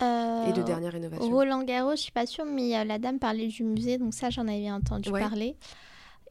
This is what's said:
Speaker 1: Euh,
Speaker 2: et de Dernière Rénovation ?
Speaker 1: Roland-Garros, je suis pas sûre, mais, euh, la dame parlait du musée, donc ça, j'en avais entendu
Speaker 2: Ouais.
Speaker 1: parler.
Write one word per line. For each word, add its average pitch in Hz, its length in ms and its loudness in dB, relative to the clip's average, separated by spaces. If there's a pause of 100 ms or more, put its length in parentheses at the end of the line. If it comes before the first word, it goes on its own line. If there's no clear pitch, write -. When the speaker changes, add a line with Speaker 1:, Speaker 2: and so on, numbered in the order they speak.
Speaker 1:
Euh, 233 460 2
Speaker 2:
et 226 60 4
de 185 80 2
Dernière 170 300 0
Rénovation ? 165 400 -2
Speaker 1:
Roland-Garros, 262 600 4
je 302 100 0
suis - 100 -8
pas 240 160 0
sûre, 311 180 -6
mais, 247 320 0
euh, 214 60 0
la 214 160 -2
dame 254 200 -2
parlait 220 280 0
du 226 160 -4
musée, 226 340 2
donc 233 160 0
ça, 247 160 -2
j'en 233 200 0
avais 208 200 -2
entendu 202 400 -2
Speaker 2:
Ouais. 202 120 2
Speaker 1:
parler. 214 340 0 (760)